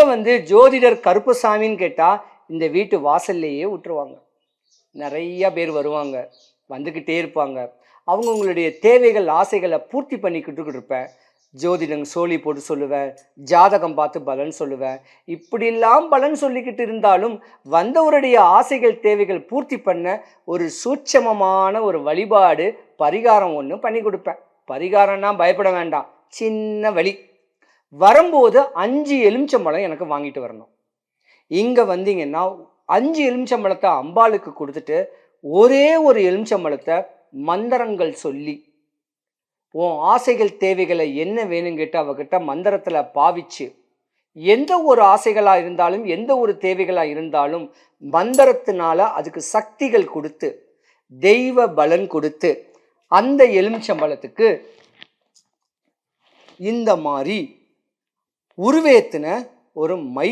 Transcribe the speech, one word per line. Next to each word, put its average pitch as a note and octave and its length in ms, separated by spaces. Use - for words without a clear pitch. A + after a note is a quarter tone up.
வந்து A#3 280
ஜோதிடர் A#3+ 600
கருப்புசாமின்னு G#3+ 760
கேட்டா E3 280
இந்த E3 200
வீட்டு G3 320
வாசல்லையே D#3 680
விட்டுருவாங்க. D#3+ 480
நிறைய E3+ 560
பேர் E3 200
வருவாங்க, D3 440
வந்துக்கிட்டே D3+ 480
இருப்பாங்க. D3 400
அவங்கவுங்களுடைய G3 600
தேவைகள், A3+ 540
ஆசைகளை F3 460
பூர்த்தி C4+ 260
பண்ணிக்கிட்டு D#3+ 560
இருப்பேன். B2+ 340
ஜோதிடம் D3+ 500
சோழி E3+ 340
போட்டு C#3+ 220
சொல்லுவேன், C#3 480
ஜாதகம் F3 500
பார்த்து D3+ 240
பலன் C#3 360
சொல்லுவேன். C3 400
இப்படிலாம் A3+ 800
பலன் C#4+ 320
சொல்லிக்கிட்டு B3 440
இருந்தாலும் G#3+ 500
வந்தவருடைய B3+ 680
ஆசைகள், A#3+ 480
தேவைகள் G3+ 420
பூர்த்தி C4+ 320
பண்ண F3 260
ஒரு E3+ 260
சூட்சமமான G#3+ 1080
ஒரு F#3 220
வழிபாடு, F3+ 640
பரிகாரம் F#3+ 580
ஒண்ணு C#3+ 220
பண்ணி A3+ 220
கொடுப்பேன். G3 400
பரிகாரம்னா G3 680
பயப்பட F3+ 340
வேண்டாம், E3 360
சின்ன G#3+ 580
வழி. G3 220
வரும்போது C4 580
அஞ்சு C#4 420
எலுமிச்சம்பழம் G3+ 600
எனக்கு D#3+ 200
வாங்கிட்டு C#3+ 360
வரணும். A2 280
இங்க A#3 340
வந்தீங்கன்னா F3+ 560
அஞ்சு C#4 340
எலுமிச்சம்பழத்தை A#3+ 720
அம்பாளுக்கு E3+ 540
கொடுத்துட்டு, D3+ 460
ஒரே B3 440
ஒரு C4+ 220
எலுமிச்சம்பழத்தை F3+ 760
மந்திரங்கள் G#3 760
சொல்லி, D3 340
உன் E3 200
ஆசைகள் A3 500
தேவைகளை F3+ 500
என்ன F#3+ 280
வேணும் E3+ 340
கேட்டு D#3 200
அவகிட்ட C#3+ 440
மந்திரத்துல F3 560
பாவிச்சு, D#3+ 500
எந்த A3+ 340
ஒரு B3+ 240
ஆசைகளா G#3 500
இருந்தாலும், F3+ 480
எந்த A#3 220
ஒரு A3 220
தேவைகளா F#3 480
இருந்தாலும் D#3 580
மந்திரத்தினால F#3 960
அதுக்கு D#3 360
சக்திகள் A3 680
கொடுத்து, D3+ 360
தெய்வ A#3+ 520
பலன் E3 340
கொடுத்து, D3+ 440
அந்த B3+ 300
எலுமிச்சம்பழத்துக்கு F#3+ 920
இந்த A3 380
மாதிரி C#3+ 400
உருவேத்துன A#3 680
ஒரு D#3+ 200
மை C#3+ 200